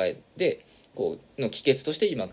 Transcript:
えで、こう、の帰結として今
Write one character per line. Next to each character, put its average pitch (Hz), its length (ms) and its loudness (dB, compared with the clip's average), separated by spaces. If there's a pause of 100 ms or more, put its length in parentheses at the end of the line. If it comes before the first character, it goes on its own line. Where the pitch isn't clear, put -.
え 90 140 0 (180)
で、 - 280 0 (320)
こ 82 220 -2 (200)
う、 - 20 -6
の 117 100 -2
帰 - 140 -8
結 135 200 4
と 151 80 -2
し - 60 -6
て 214 80 4
今 120 260 -2